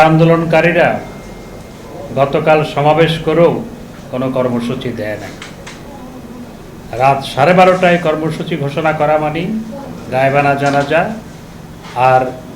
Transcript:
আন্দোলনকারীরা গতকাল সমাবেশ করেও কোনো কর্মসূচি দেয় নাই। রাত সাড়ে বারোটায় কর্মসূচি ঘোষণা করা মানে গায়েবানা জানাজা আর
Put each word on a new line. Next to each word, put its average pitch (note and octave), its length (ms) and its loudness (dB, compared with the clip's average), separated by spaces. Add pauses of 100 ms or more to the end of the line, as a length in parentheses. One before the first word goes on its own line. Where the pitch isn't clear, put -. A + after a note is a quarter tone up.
আন্দোলনকারীরা E3 800 4 (1300)
গতকাল D#3 400 2 (140)
সমাবেশ D#3 400 4 (140)
করেও D#3+ 240 4 (600)
কোনো C3 160 -2 (100)
কর্মসূচি B2 520 -2 (100)
দেয় G#2 240 -6
নাই। F#2+ 100 -14 (1700)
রাত C3+ 180 4 (140)
সাড়ে D3 260 4
বারোটায় F3+ 480 6
কর্মসূচি D#3 460 -2 (100)
ঘোষণা D#3 360 -2
করা D3+ 240 2
মানে D#3 200 -2 (720)
গায়েবানা C#3 480 4
জানাজা C#3+ 400 2 (1080)
আর C3 120 6 (340)